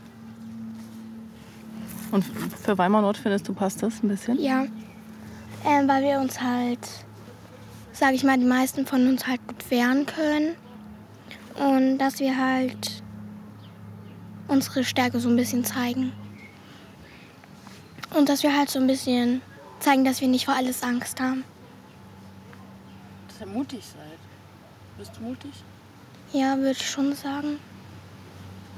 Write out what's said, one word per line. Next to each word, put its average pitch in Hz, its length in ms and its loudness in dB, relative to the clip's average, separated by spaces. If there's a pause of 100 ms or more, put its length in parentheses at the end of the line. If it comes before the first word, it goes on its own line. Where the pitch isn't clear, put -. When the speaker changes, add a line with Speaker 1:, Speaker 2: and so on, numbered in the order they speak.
(2000)
Speaker 1:
Und 196 120 4
für - 540 -2
Weimar 190 240 6
Nord 208 160 2
findest 202 300 0
du, 196 60 -4
passt 196 300 -2
das 220 180 -2
ein 220 60 2
bisschen? 208 320 0
Speaker 2:
Ja, 262 260 2 (1000)
ähm, 285 220 6
weil 269 160 4
wir 277 160 2
uns 262 220 -2
halt, 247 380 0 (1120)
sag 277 220 4
ich 262 100 0
mal, 269 140 6
die 247 80 4
meisten 262 400 2
von 254 220 4
uns 254 200 2
halt 254 200 -2
gut - 220 -12
wehren 254 360 4
können 302 500 0 (1000)
und 262 420 4
dass 269 220 0
wir 262 180 2
halt 262 680 -2 (1400)
unsere 269 360 2
Stärke 247 360 0
so 240 100 2
ein 240 60 6
bisschen 247 300 2
zeigen. 254 480 -2 (2000)
Und 285 140 8
dass 285 140 4
wir 285 140 4
halt 285 120 4
so 277 100 0
ein 262 80 6
bisschen 254 540 4 (380)
zeigen, 269 260 6
dass 262 160 2
wir 262 80 4
nicht 254 160 4
vor 269 100 2
alles 254 280 0
Angst 247 360 -2
haben. 262 240 0 (1800)
Speaker 3:
Dass - 140 -20
ihr 190 120 -10
mutig 254 300 -6
seid. - 360 -18 (800)
Bist 202 200 -16
du 226 60 -12
mutig? 254 280 -10 (800)
Speaker 2:
Ja, 269 260 2
würde 269 140 2
ich - 180 -4
schon 277 240 0
sagen. 285 460 -4 (1200)